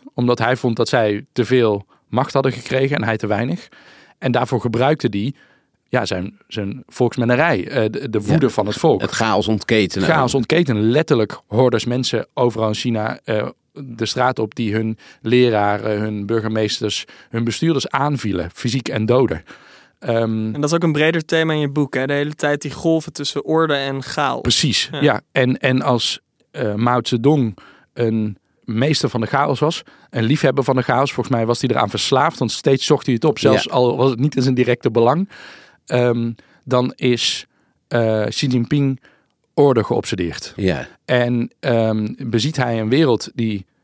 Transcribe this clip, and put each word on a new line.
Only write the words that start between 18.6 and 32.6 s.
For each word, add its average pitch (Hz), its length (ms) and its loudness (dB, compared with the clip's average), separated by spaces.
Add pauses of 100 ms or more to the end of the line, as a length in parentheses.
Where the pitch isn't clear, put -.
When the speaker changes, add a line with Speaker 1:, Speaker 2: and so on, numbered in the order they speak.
Speaker 1:
en 107 160 -2
doden. 120 380 2 (560)
Ehm, 113 220 -2 (320)
Speaker 3:
En - 0 -
dat 147 100 -2
is 151 100 0
ook 170 100 0
een 160 80 2
breder 156 340 0
thema 160 280 0
in 151 60 -2
je 143 100 0
boek, 143 260 -2
hè? 131 120 -2
De 143 60 -2
hele 147 220 -2
tijd 147 260 -2
die 143 100 -8
golven 160 420 -2
tussen - 320 -6
orde 160 280 2
en 139 300 -4
chaos. 127 380 -2
Speaker 1:
Precies, - 500 0
Speaker 3:
Ja. 139 100 -4
Speaker 1:
ja. 139 200 4 (100)
En, 127 280 2
en 127 220 2
als, 123 380 0 (320)
eh, 113 220 -4
Mao 120 300 0
Zedong 123 540 0 (360)
een 110 440 -2 (260)
meester 131 460 0
van 117 120 -2
de 110 60 -2
chaos 139 320 0
was, 151 220 0 (280)
een 113 140 -2
liefhebber 135 400 2
van 123 120 2
de 127 60 2
chaos, 131 320 0
volgens 123 220 -2
mij 113 100 2
was 117 160 0
hij 123 80 0
eraan 117 200 2
verslaafd, 139 500 0
want 120 120 -2
steeds - 340 0